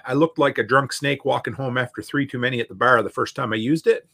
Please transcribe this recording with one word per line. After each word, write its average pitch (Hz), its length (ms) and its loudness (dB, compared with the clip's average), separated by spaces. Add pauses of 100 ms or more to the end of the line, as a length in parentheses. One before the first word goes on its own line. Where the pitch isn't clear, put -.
I 127 60 -6
looked 151 260 2
like 143 200 2
a 127 40 4
drunk 131 300 2
snake 143 320 -4
walking 131 280 -2
home 127 240 -6
after 120 240 -4
three 139 240 -4
too 135 140 -8
many 123 220 -2
at 117 80 -6
the 95 80 -18
bar 120 260 4
the 98 80 -6
first - 240 -4
time 120 180 -4
I 110 40 0
used 139 320 0
it 233 260 0